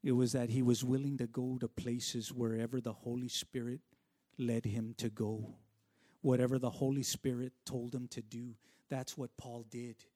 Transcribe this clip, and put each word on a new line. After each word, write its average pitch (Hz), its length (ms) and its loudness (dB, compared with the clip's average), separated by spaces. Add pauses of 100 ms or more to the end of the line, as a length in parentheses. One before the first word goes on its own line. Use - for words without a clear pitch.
It 143 80 4
was 123 220 4
that 120 180 0
he 127 100 4
was 123 220 6
willing 135 340 2
to 120 80 0
go 127 320 -2
to 120 100 -2
places 120 640 -4
wherever 117 480 0
the 117 140 -4
Holy 120 340 -4
Spirit 123 540 -4 (560)
led 117 260 2
him 113 360 -2
to 117 100 0
go. 107 460 -2 (680)
Whatever 127 380 6
the 123 100 0
Holy 135 320 2
Spirit 127 520 -2 (120)
told 120 300 -4
him 123 140 -4
to - 120 -8
do, 117 340 -10 (320)
that's 131 300 -4
what 127 180 -6
Paul 117 320 -10
did. 120 280 -8 (200)